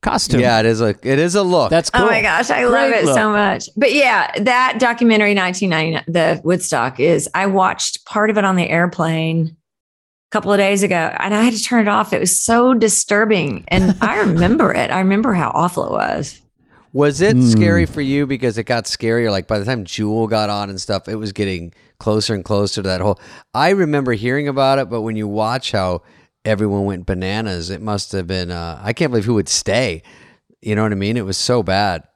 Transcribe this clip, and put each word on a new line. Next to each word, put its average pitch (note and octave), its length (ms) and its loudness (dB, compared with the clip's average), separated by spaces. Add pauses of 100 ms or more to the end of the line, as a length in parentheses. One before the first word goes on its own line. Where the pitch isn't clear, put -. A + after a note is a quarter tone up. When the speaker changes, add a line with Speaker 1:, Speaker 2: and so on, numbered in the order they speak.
Speaker 1:
costume. - 400 0
Speaker 2:
Yeah, A#2+ 200 4
it A2 60 2
is A2+ 140 2
a, A2+ 100 2 (120)
it C3+ 160 2
is E3+ 160 0
a G#3 80 2
look. F3 280 2
Speaker 1:
That's E3 200 2
cool. B3 140 2
Speaker 3:
Oh - 20 2
my A3+ 160 2
gosh, G#3+ 280 0
I - 140 0
love C4+ 260 2
Speaker 1:
Great A3+ 120 2
Speaker 3:
it - 40 0
Speaker 1:
look. C#3 100 2
Speaker 3:
so G#3+ 140 2
much. G#3 460 0
But A3+ 160 2
yeah, B3+ 380 2 (100)
that B3 380 2
documentary, A3+ 560 4
nineteen F#3 360 0
ninety-nine, D#3+ 360 -2
the E3 380 0
Woodstock, C3 560 -2
is, D3+ 340 2
I F#3+ 120 0
watched F#3+ 600 -2
part G#3+ 240 0
of A3 80 0
it G3+ 60 0
on F#3+ 120 2
the F3 120 0
airplane D#3+ 800 0
a - 840 -20
couple G3+ 220 -2
of G3+ 60 4
days G3 240 2
ago, F3 360 0
and G3+ 160 -2
I G#3+ 80 2
had B3 120 4
to G#3+ 80 -6
turn A3+ 240 2
it G#3 40 0
off. G#3+ 240 0
It F3 60 0
was F3+ 200 0
so A#3+ 320 4
disturbing, G#3 960 0
and F#3 300 4
Speaker 1:
<laughs> - 20 -6
Speaker 3:
I A3 200 0
remember G3+ 520 2
it. - 180 0
I F#3 100 0
remember G3 340 2
how D#3+ 200 0
awful E3+ 300 0
it - 80 -6
was. - 480 -4 (540)
Speaker 2:
Was C#3+ 260 2
it G3+ 160 4
Speaker 1:
Hmm. B2+ 140 6
Speaker 2:
scary A2+ 340 4
for D#3 160 -6
you C#3 260 0
because B2+ 300 -2
it A2+ 80 -4
got A#2 200 -2
scarier? A#2 460 0
Like, G2 160 -2
by G#2+ 120 -2
the G2+ 80 -4
time A#2 180 -4
Jewel G#2+ 420 -2
got G#2+ 220 0
on G2+ 220 -4
and F#2+ 100 -10
stuff, G2 260 -6
it G#2+ 100 -8
was G#2+ 160 -8
getting F#2 420 -6 (240)
closer G#2+ 360 -2
and F#2+ 80 -6
closer G2+ 400 -2
to F#2+ 60 -4
that F#2 140 -2
whole, G2 180 0 (320)
I D3+ 180 2
remember D3 440 0
hearing B2+ 340 -2
about C3+ 300 0
it, C3 100 -4
but A2+ 140 -6
when A2 120 -6
you G#2+ 140 -4
watch A2 440 -4
how F#2 280 -2 (460)
everyone G2+ 400 0
went F#2 180 -6
bananas, F#2 640 -4
it F#2+ 140 -8
must G#2 300 -6
have F#2 140 -4
been, F2+ 240 -4
uh, E2+ 320 -8
I G#2+ 120 -4
can't D#3 160 -2
believe A2 160 0
who A#2+ 80 0
would G2+ 160 0
stay. G#2 520 -2 (600)
You G#2+ 120 -2
know G#2 80 0
what G#2+ 100 0
I - 20 -2
mean? G2+ 240 -2
It G2+ 80 -4
was F#2+ 100 -4
so B2 260 0
bad. F#2+ 420 -2 (120)